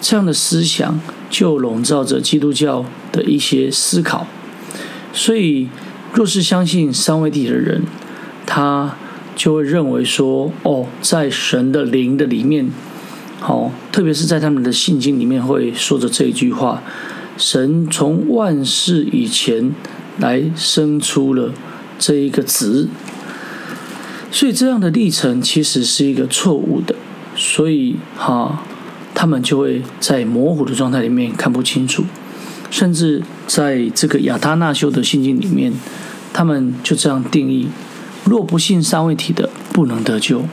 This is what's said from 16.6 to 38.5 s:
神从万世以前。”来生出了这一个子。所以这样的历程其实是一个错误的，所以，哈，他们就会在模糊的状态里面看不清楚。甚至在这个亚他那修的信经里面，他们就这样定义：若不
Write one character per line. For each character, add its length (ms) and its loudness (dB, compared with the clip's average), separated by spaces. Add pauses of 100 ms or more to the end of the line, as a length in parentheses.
神 520 0
从 460 0
万 300 2
世 480 0
以 160 2
前。” 440 0 (460)
来 240 2 (140)
生 420 2
出 340 0
了 200 0 (440)
这 180 2
一 140 2
个 140 0
子。 460 0 (1400)
所 160 4
以 40 0
这 160 2
样 120 2
的 100 2
历 180 4
程 320 0
其 220 2
实 220 0
是 200 0
一 80 2
个 140 0
错 280 2
误 300 0
的， 120 -2 (400)
所 340 0
以， 240 2 (220)
哈， 480 -2 (500)
他 120 2
们 160 2
就 160 2
会 240 2 (160)
在 260 2
模 300 2
糊 100 2
的 80 -2
状 200 0
态 80 2
里 80 0
面 240 2
看 200 0
不 100 2
清 260 0
楚。 160 0 (640)
甚 220 4
至 300 2 (240)
在 480 2
这 120 2
个 140 4
亚 160 0
他 200 0
那 180 2
修 160 2
的 120 0
信 200 2
经 180 2
里 60 0
面， 260 2 (600)
他 100 2
们 380 2
就 120 2
这 140 2
样 160 0
定 260 2
义： 160 0 (600)
若 180 4
不 140 2